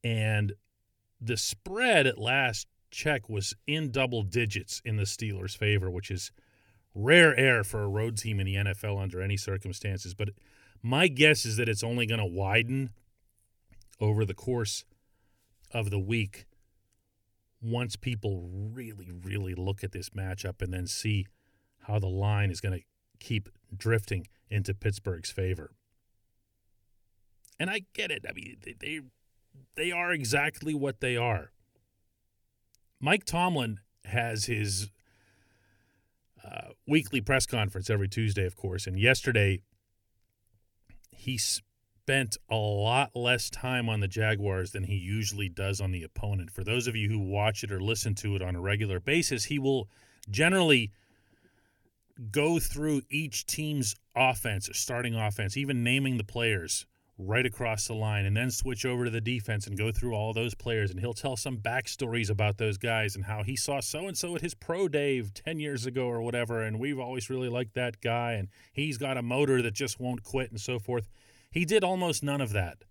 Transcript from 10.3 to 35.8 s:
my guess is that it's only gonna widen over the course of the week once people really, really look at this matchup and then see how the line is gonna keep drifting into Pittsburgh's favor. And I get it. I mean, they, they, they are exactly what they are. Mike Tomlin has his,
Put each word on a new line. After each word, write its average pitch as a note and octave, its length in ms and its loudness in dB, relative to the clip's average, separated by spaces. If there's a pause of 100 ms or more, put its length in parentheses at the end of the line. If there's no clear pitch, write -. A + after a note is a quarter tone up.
my C#3 240 4
guess D3 400 6
is A2 120 0
that A#2+ 100 2
it's A2 160 0
only A#2+ 220 0
gonna A2 200 0
widen A2+ 640 0 (1080)
over G#2+ 240 4
the F#2+ 100 -2
course A#2+ 500 -4 (880)
of G#2 200 -2
the G2+ 100 0
week G2+ 460 -2 (1160)
once A#2 340 -2
people G2+ 560 -2
really, G#2 580 -8
really F#2 440 -4
look F#2+ 280 -2
at F#2+ 80 -4
this - 200 -8
matchup F#2+ 500 -6
and F2+ 120 -2
then F2+ 140 -4
see G2+ 400 -2 (580)
how G#2+ 140 0
the F#2+ 80 0
line G2+ 440 2
is E2 100 -6
gonna F#2 180 -2 (400)
keep G#2+ 300 -4 (280)
drifting G#2 520 0 (220)
into G2 240 0
Pittsburgh's G2 560 -4
favor. F#2 420 -4 (1900)
And F3 120 -2
I G#3+ 100 -2 (140)
get - 160 -4
it. - 180 -6
I - 60 -10
mean, - 280 -14
they, - 160 -14
they, D#3 220 -8 (720)
they E3 160 -2
are F3 220 0
exactly D3 640 0
what C#3 260 -2
they B2 160 0
are. A#2 340 0 (1500)
Mike F3 240 2
Tomlin D#3 560 0 (240)
has A2+ 400 -2
his, G#2 460 -2 (1500)